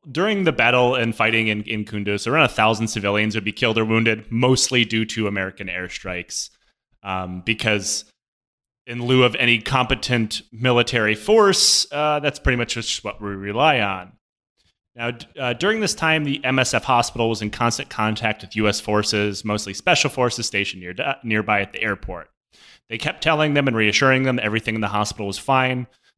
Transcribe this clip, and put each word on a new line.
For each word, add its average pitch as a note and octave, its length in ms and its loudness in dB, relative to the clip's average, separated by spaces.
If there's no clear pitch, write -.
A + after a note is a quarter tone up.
during F#3+ 360 0
the D#3 80 4
battle B2 420 4
and A#2 180 0
fighting A2+ 340 2
in, G#2+ 160 -2
in G#2+ 200 -6
Kunduz, G2+ 420 -4
around C#3+ 200 4
a A#2 40 2
thousand A2 380 2
civilians G#2 480 0
would G#2 80 -4
be G#2 80 -4
killed A2+ 260 0
or A2+ 60 2
wounded, A2 480 0
mostly B2 540 2
due A2 200 -2
to A2 220 -4
American G2 400 -6
airstrikes. F2+ 840 -8
Um, F#2 420 -6
because G#2+ 600 -2
in A#2+ 180 -8
lieu B2+ 180 6
of A#2+ 120 2
any A#2+ 240 4
competent B2 800 0
military A#2+ 600 2
force, G3+ 760 4
uh, D3+ 300 0
that's C#3+ 180 -4
pretty B2+ 180 0
much A#2 180 -4
just - 280 -6
what G#2 180 -10
we G2+ 60 -8
rely G#2+ 540 0
on. F#2 320 -4
Now, A#2 160 -6
d-, A#2 160 -14
uh, B2 140 -2
during G3+ 260 0
this G#3 140 -2
time, D#3+ 300 0
the C#3 200 -4
M C3 140 2
S B2+ 160 2
F A#2+ 100 0
hospital A#2 460 2
was A2 140 -2
in G#2+ 80 -4
constant - 400 -2
contact G#2+ 500 -2
with - 140 -14
U G#2+ 120 2
S G#2 140 0
forces, G#2 640 0
mostly G#2 300 -4
special D3 340 0
forces A#2+ 380 -2
stationed G2 340 -4
near, F2+ 140 -12
nearby G#2+ 380 0
at G2 100 -6
the - 120 -6
airport. F#2 460 -6
They A2+ 80 -8
kept - 240 -6
telling D3+ 320 2
them C#3+ 140 2
and A#2 100 0
reassuring C3 460 4
them B2+ 140 0
that A2 80 -4
everything A2 280 -2
in A2 80 -2
the G#2 60 -2
hospital G#2 400 -2
was G2 100 -6
fine, B2+ 480 0